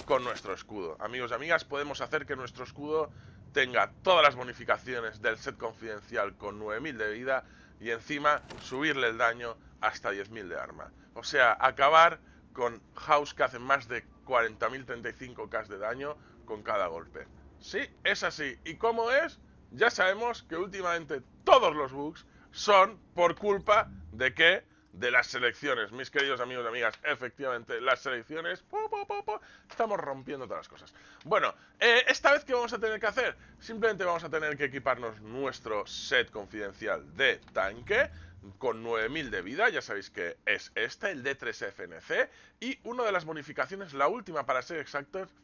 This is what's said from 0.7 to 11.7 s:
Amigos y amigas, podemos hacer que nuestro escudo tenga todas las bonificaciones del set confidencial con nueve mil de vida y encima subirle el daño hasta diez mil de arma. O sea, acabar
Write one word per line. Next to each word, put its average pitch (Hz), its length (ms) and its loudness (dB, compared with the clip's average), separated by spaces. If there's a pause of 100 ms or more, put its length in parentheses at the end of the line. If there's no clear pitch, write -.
Amigos 120 300 -6
y 120 40 -2
amigas, 160 300 0
podemos 143 360 -6
hacer 147 240 -4
que 143 100 -6
nuestro 127 300 -10
escudo 147 460 -4 (420)
tenga 123 400 2 (100)
todas 180 200 8
las 139 140 8
bonificaciones 117 840 -4
del 113 160 0
set 120 220 -10
confidencial 110 760 -6
con 104 220 -10
nueve 107 220 -6
mil 143 160 -8
de 107 140 -2
vida 127 340 -4 (340)
y 110 120 -8
encima 147 520 0 (200)
subirle 135 460 0
el 113 100 -2
daño 117 400 0 (240)
hasta 110 280 -2
diez 98 200 -6
mil 107 180 -10
de 80 100 -6
arma. 73 340 -12 (200)
O 117 120 -12
sea, 123 360 4
acabar 151 600 6 (340)